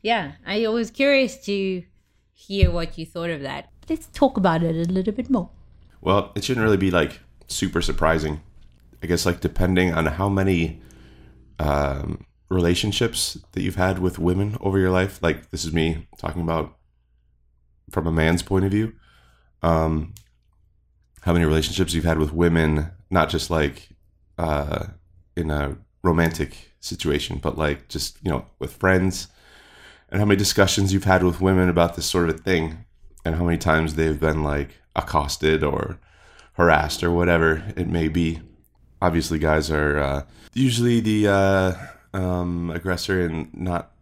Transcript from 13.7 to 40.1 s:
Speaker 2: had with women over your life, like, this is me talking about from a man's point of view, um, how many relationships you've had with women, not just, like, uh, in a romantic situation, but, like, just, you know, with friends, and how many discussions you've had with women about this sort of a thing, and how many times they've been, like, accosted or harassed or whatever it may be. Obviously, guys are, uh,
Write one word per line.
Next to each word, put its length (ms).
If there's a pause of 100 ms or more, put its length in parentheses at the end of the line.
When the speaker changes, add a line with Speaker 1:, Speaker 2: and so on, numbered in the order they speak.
Speaker 2:
had 220
with 200
women 420
over 180
your 120
life, 320
like, 280
this 140
is 80
me 340 (120)
talking 240
about 340 (1120)
from 160
a 60
man's 300
point 220
of 60
view, 220 (720)
um, 520 (1080)
how 100
many 120
relationships 500
you've 100
had 140
with 140
women, 580 (200)
not 180
just, 220
like, 380 (500)
uh, 480 (500)
in 140
a 260 (260)
romantic 800
situation, 600
but, 140
like, 320
just, 340
you 80
know, 140 (140)
with 160
friends, 540 (840)
and 100
how 60
many 120
discussions 540
you've 120
had 180
with 180
women 280
about 280
this 100
sort 220
of 80
a 20
thing, 460 (400)
and 120
how 80
many 140
times 360
they've 260
been, 220
like, 360 (180)
accosted 640
or 360 (560)
harassed 480
or 80
whatever 520 (140)
it 120
may 200
be. 320 (600)
Obviously, 380
guys 320
are, 280
uh, 240 (320)